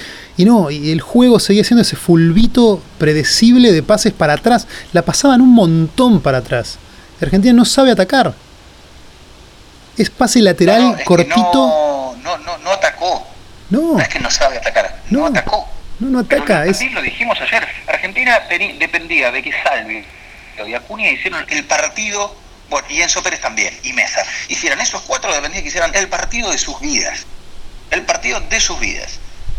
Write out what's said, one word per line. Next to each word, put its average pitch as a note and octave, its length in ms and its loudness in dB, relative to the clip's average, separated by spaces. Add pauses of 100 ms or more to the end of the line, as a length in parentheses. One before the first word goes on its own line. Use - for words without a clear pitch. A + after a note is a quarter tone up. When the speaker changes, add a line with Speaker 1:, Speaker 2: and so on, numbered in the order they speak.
(380)
Speaker 1:
Y F3 80 6
no, G3+ 260 4
y D3+ 200 -4
el D#3+ 100 0
juego A#3+ 380 4
seguía G3+ 260 2
siendo A#3+ 160 4
ese - 160 0
fulbito F3 840 4 (160)
predecible A3+ 760 4
de D#3 100 2
pases G#3 300 2
para D3+ 200 0
atrás. D3 340 0 (260)
La F3 100 4
pasaban C4+ 380 4
un B3+ 120 8
montón F3 680 4
para C3+ 180 0
atrás. A#2+ 400 -6 (420)
Argentina A#3 320 4
no A#3 120 6
sabe C4+ 260 4
atacar. F#3+ 420 2 (1600)
Es G#3 120 0
pase A#3+ 320 2
lateral, F#3+ 400 4
Speaker 2:
No, B3+ 60 6
no, A#3 60 2
es D#3+ 60 -8
que C3+ 60 -6
Speaker 1:
cortito. E3+ 300 2 (180)
Speaker 2:
no, C3+ 680 0
no, E3 160 -6
no, D#3+ 180 -12
no D#3+ 140 -6
atacó. E3+ 560 -2 (420)
Speaker 1:
No. D#4 240 0
Speaker 2:
No G#3+ 60 2
es - 80 0
que - 120 -6
no - 120 -4
sabe - 260 0
atacar, - 520 -4
no A#3+ 100 2
Speaker 1:
No. D#4 80 0
Speaker 2:
atacó. - 420 -2 (300)
Speaker 1:
No, B3+ 100 -4
no B3+ 160 0
Speaker 2:
Pero - 160 0
Speaker 1:
ataca, D#3+ 240 0
Speaker 2:
lo, F#3 60 0
Speaker 1:
es - 80 -2
Speaker 2:
también B3+ 160 -6
lo E3+ 80 -6
dijimos G#3+ 360 -4
ayer, A3 240 -2 (240)
Argentina A#3 520 -2 (100)
teni-, F3+ 300 -4
dependía D#3+ 520 -2
de C3 120 -6
que C#3+ 80 -8 (120)
Salvi A2 400 -4 (640)
y A2 60 -12
Acuña G#3 380 -6
hicieran D#3 360 -6
el D3+ 180 -6
partido, G3+ 720 -6 (340)
bueno, - 200 -6
y D4 120 -4
Enzo E3+ 220 -2
Pérez E3 160 -6
también, A2 340 -6 (100)
y B2+ 100 -10
Mesa. - 280 -4 (280)
Hicieran - 320 -6
esos - 220 -6
cuatro, A3+ 300 -6
dependía D3 280 -6
que E3 80 -8
hicieran E3+ 260 -4
el G3 140 -2
partido G#3+ 420 -6
de C#3+ 60 -4
sus - 240 -8
vidas. - 440 -6 (640)
El F#3 100 -4
partido - 400 -6
de A3 180 -4
sus F3+ 200 -4
vidas. - 400 -8 (400)